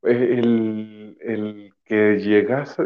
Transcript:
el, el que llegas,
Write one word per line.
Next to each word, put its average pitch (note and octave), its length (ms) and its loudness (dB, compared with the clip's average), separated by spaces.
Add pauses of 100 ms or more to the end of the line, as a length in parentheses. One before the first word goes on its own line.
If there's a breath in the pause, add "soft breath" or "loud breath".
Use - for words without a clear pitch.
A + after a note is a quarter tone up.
el, A2+ 1160 -2
el G#2+ 520 -8 (120)
que G#2+ 340 4
llegas, G#2 680 0